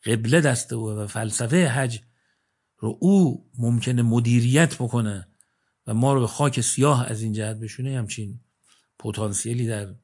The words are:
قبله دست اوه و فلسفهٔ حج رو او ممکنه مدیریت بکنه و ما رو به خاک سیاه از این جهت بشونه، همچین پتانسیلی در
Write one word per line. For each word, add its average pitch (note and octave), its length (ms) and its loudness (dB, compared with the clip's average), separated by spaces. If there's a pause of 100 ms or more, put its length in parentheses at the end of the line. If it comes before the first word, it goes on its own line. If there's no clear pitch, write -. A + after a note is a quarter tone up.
قبله A2+ 360 2
دست C3 320 0
اوه A2+ 200 -6
و G#2+ 140 -6
فلسفهٔ A2+ 600 0
حج B2 320 -2 (800)
رو - 220 -6
او F#3 460 4 (120)
ممکنه A#2+ 440 0
مدیریت A#2+ 720 4
بکنه A2+ 540 -4 (580)
و A2 80 -4
ما C3 200 4
رو C3+ 60 4
به A#2+ 60 0
خاک C3+ 340 0
سیاه B2+ 460 2
از A2 160 -6
این A2 100 -4
جهت G#2+ 240 -6
بشونه، B2+ 420 -8
همچین G#2+ 420 -8 (580)
پتانسیلی A2 680 -4
در G#2 380 -6